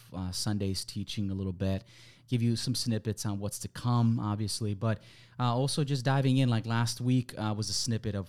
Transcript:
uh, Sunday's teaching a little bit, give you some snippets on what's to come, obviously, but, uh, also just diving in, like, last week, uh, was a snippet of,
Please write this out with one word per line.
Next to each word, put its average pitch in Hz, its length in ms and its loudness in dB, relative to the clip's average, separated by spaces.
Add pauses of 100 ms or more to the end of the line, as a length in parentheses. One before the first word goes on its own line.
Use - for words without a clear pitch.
(120)
uh, 92 200 -4
Sunday's 98 520 -2
teaching 101 460 -4
a 95 40 -2
little 95 180 -2
bit, 95 300 0 (460)
give 120 140 0
you 117 140 4
some 117 180 -2
snippets 110 520 -2
on 101 140 -2
what's 101 200 -6
to - 80 -10
come, 120 520 2
obviously, 104 540 -2
but, 107 240 0 (420)
uh, 123 40 2
also 127 380 0
just 135 220 0
diving 135 320 4
in, 131 140 6
like, 110 160 2
last 117 340 0
week, 123 380 2
uh, 107 180 -2
was 101 140 -4
a - 20 -2
snippet 110 420 -2
of, 98 140 -4